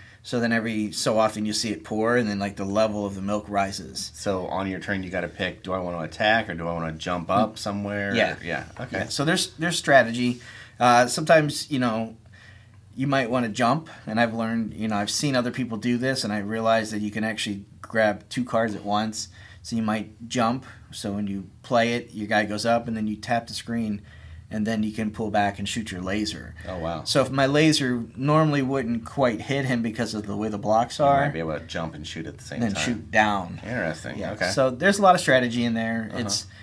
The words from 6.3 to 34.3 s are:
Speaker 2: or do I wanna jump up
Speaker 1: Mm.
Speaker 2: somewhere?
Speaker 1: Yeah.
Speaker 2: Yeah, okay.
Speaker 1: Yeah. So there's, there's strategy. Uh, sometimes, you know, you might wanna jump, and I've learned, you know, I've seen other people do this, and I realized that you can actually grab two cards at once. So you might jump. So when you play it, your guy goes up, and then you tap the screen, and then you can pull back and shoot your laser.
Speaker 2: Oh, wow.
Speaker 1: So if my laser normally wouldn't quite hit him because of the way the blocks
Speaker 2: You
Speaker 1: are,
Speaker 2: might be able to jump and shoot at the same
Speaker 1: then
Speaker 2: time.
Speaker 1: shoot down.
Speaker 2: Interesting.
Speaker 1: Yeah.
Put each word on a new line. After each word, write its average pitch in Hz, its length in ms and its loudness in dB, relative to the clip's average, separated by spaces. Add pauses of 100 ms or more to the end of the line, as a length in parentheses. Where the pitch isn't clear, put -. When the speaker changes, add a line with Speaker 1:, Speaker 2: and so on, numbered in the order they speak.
Speaker 2:
or 90 60 -6
do 85 140 -6
I 85 40 -2
wanna 82 200 -4
jump 87 380 -4
up 104 240 4
Speaker 1:
Mm. - 40 -14
Speaker 2:
somewhere? 101 560 -4
Speaker 1:
Yeah. 92 280 2
Speaker 2:
Yeah, 78 220 -6 (160)
okay. - 200 -6
Speaker 1:
Yeah. - 80 -4
So - 160 -2
there's, 180 340 0
there's 165 200 -2
strategy. 123 640 4 (400)
Uh, 123 260 8
sometimes, 156 640 4
you 143 80 0
know, 113 380 -2 (800)
you 156 120 -2
might 135 240 2
wanna 123 180 2
jump, 120 400 2 (180)
and 110 140 0
I've 117 140 2
learned, 113 400 -2
you 110 140 -4
know, 107 80 0
I've 101 140 0
seen 147 260 0
other 120 140 2
people 113 280 -4
do 120 200 0
this, 131 260 0
and 104 80 -2
I 107 60 -2
realized 110 540 2
that 107 80 -4
you 104 100 -2
can 107 140 -2
actually 107 400 -4 (180)
grab 107 460 2
two 123 160 -4
cards 113 300 0
at 92 100 -10
once. 107 440 -2 (340)
So - 140 -6
you 113 60 0
might 107 460 -4
jump. 120 360 0 (280)
So 104 200 -6
when 104 140 -2
you 98 240 -6 (120)
play 117 320 2
it, 120 200 -6
your 104 140 -6
guy 107 160 2
goes 104 200 -4
up, 117 240 2
and 113 80 -4
then 110 120 -2
you 107 80 -4
tap 117 320 -2
the 110 60 -12
screen, 110 460 -4 (480)
and 107 160 -2
then 107 200 0
you 107 80 -2
can 107 180 -2
pull 107 220 -4
back 101 260 2
and 101 100 -6
shoot - 220 -4
your 90 100 -6
laser. 92 540 -4 (140)
Speaker 2:
Oh, 92 100 -8
wow. 80 240 -4
Speaker 1:
So - 180 2
if 127 120 0
my 135 140 4
laser 139 580 4 (120)
normally 151 460 4
wouldn't 120 420 -2
quite 120 380 2
hit 139 220 -2
him 127 180 0
because 113 320 -2
of 104 140 -4
the 101 80 -6
way 107 120 -2
the 104 80 -4
blocks 107 440 2
Speaker 2:
You 151 60 4
Speaker 1:
are, 139 160 6
Speaker 2:
might 143 100 0
be 80 80 -4
able 80 180 -2
to - 80 -12
jump 82 300 -6
and 73 100 -12
shoot 80 200 -10
at 73 120 -12
the - 60 -18
same - 160 -8
Speaker 1:
then 113 140 0
Speaker 2:
time. - 100 -2
Speaker 1:
shoot 107 260 -4
down. 101 540 2
Speaker 2:
Interesting. 85 540 -4
Speaker 1:
Yeah. 82 140 -6